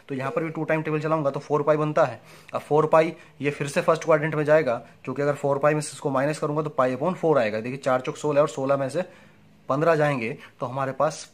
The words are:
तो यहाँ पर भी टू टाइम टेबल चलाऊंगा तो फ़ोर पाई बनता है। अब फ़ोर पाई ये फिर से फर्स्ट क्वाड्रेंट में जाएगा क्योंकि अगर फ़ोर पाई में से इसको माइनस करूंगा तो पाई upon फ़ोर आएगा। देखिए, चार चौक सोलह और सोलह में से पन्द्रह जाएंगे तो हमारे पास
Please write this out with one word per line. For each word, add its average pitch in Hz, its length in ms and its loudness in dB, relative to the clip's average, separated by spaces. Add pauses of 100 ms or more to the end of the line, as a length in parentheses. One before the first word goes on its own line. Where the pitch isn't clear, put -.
तो 143 60 -6
यहाँ 131 160 -4
पर 160 140 -2
भी 160 60 -6
टू 160 140 -6
टाइम 156 180 0
टेबल 156 180 -2
चलाऊंगा 156 300 0
तो 139 100 -6
फ़ोर 147 220 0
पाई 151 140 2
बनता 151 280 2
है। 120 160 -4 (340)
अब 120 60 -4
फ़ोर 151 260 2
पाई 160 260 4 (280)
ये 139 100 0
फिर 143 180 -6
से 143 140 -2
फर्स्ट 165 220 2
क्वाड्रेंट 151 300 2
में 151 100 0
जाएगा 147 300 4 (300)
क्योंकि 135 180 -4
अगर 143 120 0
फ़ोर 139 240 0
पाई 147 160 4
में 151 60 0
से 147 120 -10
इसको - 180 -4
माइनस 139 280 0
करूंगा 151 240 -2
तो 151 80 -6
पाई 127 260 0
upon 160 180 -2
फ़ोर 160 240 2
आएगा। 110 220 0
देखिए, 127 180 -8
चार 131 220 0
चौक 143 160 -8
सोलह 147 240 0
और 151 80 4
सोलह 139 280 -2
में 139 140 -4
से 156 120 -4 (680)
पन्द्रह 156 260 2
जाएंगे 143 420 0 (240)
तो 135 60 -4
हमारे 131 280 -4
पास - 400 -2